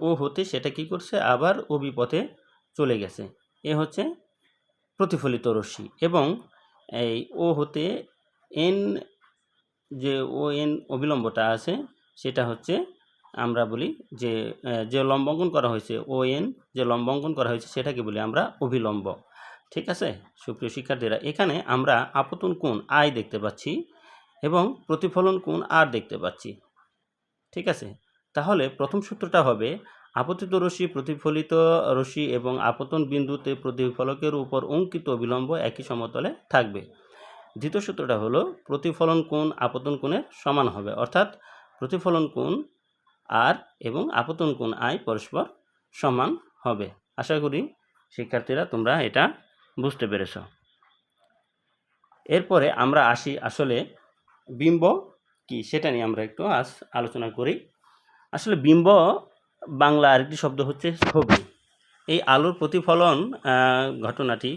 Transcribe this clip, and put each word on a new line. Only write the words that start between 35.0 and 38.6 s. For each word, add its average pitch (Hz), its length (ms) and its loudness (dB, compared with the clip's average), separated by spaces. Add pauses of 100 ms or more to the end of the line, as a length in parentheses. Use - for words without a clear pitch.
অবিলম্ব 127 460 -2
একই 135 280 -4
সমতলে 123 520 -6 (160)
থাকবে। 107 300 2 (800)
দ্বিতীয় 151 220 -4
সূত্রটা 143 380 -2
হলো 143 360 0 (120)